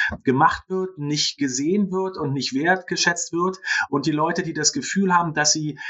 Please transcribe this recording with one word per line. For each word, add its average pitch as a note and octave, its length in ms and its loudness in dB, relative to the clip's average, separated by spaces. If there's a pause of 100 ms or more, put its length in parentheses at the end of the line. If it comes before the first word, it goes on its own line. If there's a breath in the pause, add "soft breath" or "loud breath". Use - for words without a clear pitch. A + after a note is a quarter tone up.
(240 loud breath)
gemacht C3+ 420 2
wird, F#3 320 -4
nicht D3 400 -2
gesehen D#3 540 0
wird F#3+ 260 -2
und C#3 140 -2
nicht C3 200 -4
wertgeschätzt F3 800 0
wird. F3+ 260 0 (320 loud breath)
Und C#3+ 160 0
die D#3+ 40 2
Leute, E3 320 0
die D#3 100 -6
das D3+ 200 0
Gefühl F3+ 420 0
haben, E3+ 200 2
dass D3+ 180 2
sie D3+ 260 -4 (120)